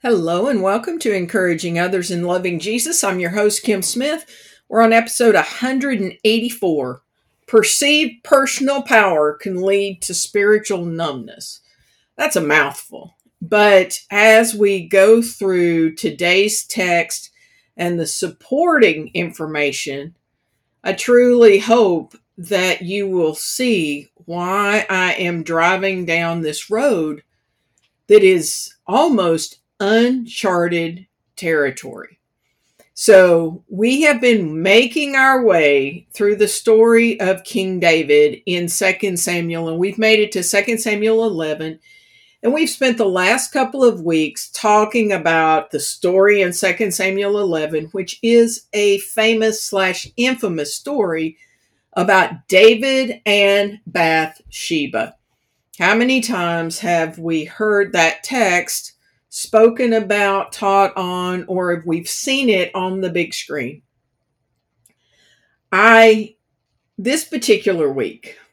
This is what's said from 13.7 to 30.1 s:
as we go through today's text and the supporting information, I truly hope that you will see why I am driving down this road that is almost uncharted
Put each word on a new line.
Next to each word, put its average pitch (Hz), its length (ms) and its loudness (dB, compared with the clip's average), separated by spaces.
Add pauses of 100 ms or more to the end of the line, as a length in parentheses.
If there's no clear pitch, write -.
as 220 460 4
we 196 320 0
go 202 340 6
through 175 760 0
today's 175 680 -2
text 175 680 -4 (440)
and 175 240 -4
the 160 80 -4
supporting 226 1040 0
information, 151 1000 -6 (680)
I 190 120 -4
truly 240 680 6
hope 208 560 0 (220)
that 185 460 -4
you 196 260 -6
will 165 260 -2
see 165 800 -4
why 196 720 -4
I 185 260 -2
am 175 280 -4
driving 180 600 -2
down 170 340 -4
this 151 300 -8
road 190 520 -2 (880)
that 202 160 8
is 180 500 0 (140)
almost 190 720 0 (240)
uncharted 190 1300 0 (300)